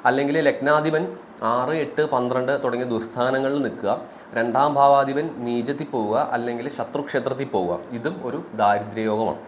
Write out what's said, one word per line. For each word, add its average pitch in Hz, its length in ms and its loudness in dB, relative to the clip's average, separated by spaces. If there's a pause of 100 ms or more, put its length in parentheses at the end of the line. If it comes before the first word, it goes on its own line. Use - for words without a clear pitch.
അല്ലെങ്കിൽ 139 300 2 (120)
ലഗ്നാധിപൻ 151 560 2 (440)
ആറ്, 127 240 0 (120)
എട്ട്, - 180 -2 (100)
പന്ത്രണ്ട് 127 380 0 (120)
തുടങ്ങിയ 123 280 -2
ദുസ്ഥാനങ്ങളിൽ 131 760 0
നിൽക്കുക, 104 260 -2 (440)
രണ്ടാം 120 420 2
ഭാവാധിപൻ 139 500 6 (200)
നീചത്തിൽ 120 440 -2
പോവുക 110 260 0 (160)
അല്ലെങ്കിൽ 120 340 -2 (100)
ശത്രുക്ഷേത്രത്തിൽ 135 800 -4
പോവുക, 90 200 0 (180)
ഇതും 123 220 -6 (100)
ഒരു 127 140 -6 (220)
ദാരിദ്ര്യയോഗമാണ്. 107 880 2